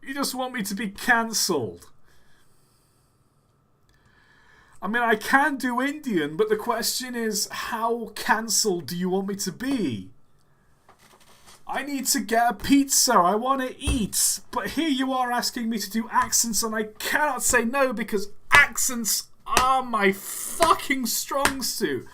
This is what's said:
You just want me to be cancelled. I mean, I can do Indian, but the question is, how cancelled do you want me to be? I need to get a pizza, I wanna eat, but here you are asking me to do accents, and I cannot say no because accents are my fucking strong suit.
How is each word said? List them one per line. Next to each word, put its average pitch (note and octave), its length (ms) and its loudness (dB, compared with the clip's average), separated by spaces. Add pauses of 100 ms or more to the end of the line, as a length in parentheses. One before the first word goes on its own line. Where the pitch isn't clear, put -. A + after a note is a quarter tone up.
You C4+ 120 -10
just C4+ 200 -2
want B3+ 200 -4
me B3 80 -4
to G3 120 -4
be G#3+ 140 -4
cancelled. G3 960 0 (3000)
I - 80 -6
mean, A#3+ 140 0
I A3+ 140 4
can C#4 400 2
do B3 240 -2
Indian, B3+ 560 -2
but G#3+ 120 2
the G#3+ 80 2
question A#3 580 -4
is, A3 360 -4
how A3+ 640 -4
cancelled G#3+ 720 0
do F3 100 -6
you F3+ 120 0
want F#3+ 180 0
me G3+ 100 -4
to G3 140 -4
be? D3+ 600 -4 (1600)
I B3 160 -4
need C#4 240 -4
to C#4 140 2
get A#3 300 2
a A#3+ 40 -2
pizza, C4+ 600 4
I F3+ 200 6
wanna B3+ 440 0
eat, - 600 0 (120)
but G3+ 180 -4
here D#4+ 180 -2
you C4 240 0
are B3+ 200 0
asking A#3 360 -2
me A3+ 100 -2
to - 120 -6
do A3 220 -2
accents, A3 500 0
and A3 120 -2
I A3 100 -2
cannot C#4+ 580 0
say A#3 220 4
no C4 280 2
because A3 360 -2 (240)
accents A#3+ 720 2 (360)
are C4 220 4
my G#3+ 300 2
fucking - 960 0
strong C#4 560 -2
suit. C#3 520 -4